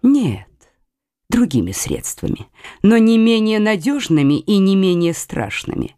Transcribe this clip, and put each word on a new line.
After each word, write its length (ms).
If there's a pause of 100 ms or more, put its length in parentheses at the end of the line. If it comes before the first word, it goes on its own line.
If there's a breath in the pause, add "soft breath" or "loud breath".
"Нет, 460 (800)
другими 440
средствами, 720 (360 loud breath)
но 140
не 220
менее 400
надёжными 800
и 180
не 180
менее 380
страшными". 840